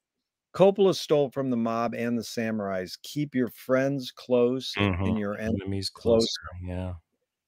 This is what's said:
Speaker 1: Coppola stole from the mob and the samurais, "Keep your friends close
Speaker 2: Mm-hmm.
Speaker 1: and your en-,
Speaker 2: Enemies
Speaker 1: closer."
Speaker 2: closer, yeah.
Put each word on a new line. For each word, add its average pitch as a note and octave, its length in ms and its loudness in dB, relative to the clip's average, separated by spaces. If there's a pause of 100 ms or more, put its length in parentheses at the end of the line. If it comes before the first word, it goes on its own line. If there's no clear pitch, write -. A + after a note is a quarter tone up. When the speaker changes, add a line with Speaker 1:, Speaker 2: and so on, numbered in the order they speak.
(540)
Speaker 1:
Coppola F#3+ 400 6
stole D3 360 2
from C3+ 200 -4
the B2 60 0
mob A2+ 380 -2
and A#2 220 -2
the A2+ 60 -2
samurais, G2+ 800 -4
"Keep D3 320 -6
your B2+ 140 0
friends C3 640 -2
close B2 640 0
Speaker 2:
Mm-hmm. G2 280 0
Speaker 1:
and F#2+ 140 0
your G#2 200 -6
en-, A2 220 -2
Speaker 2:
Enemies G2 300 -6
Speaker 1:
closer." A2+ 280 2
Speaker 2:
closer, F2+ 460 -4
yeah. F2+ 300 -6 (540)